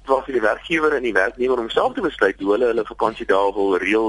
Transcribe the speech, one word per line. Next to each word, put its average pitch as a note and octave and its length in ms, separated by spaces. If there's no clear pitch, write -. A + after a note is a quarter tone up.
was C3+ 160
vir C#3 80
die A2+ 80
werkgewer D3+ 540
en B2+ 100
die A2+ 80
werknemer A#2+ 480
om A2+ 80
self A#3+ 240
te B3+ 80
besluit G2+ 400
hoe G2 140
hulle B2 160
hulle A2+ 160
vakansiedae A2 680
wil G2 240
reël G#2+ 300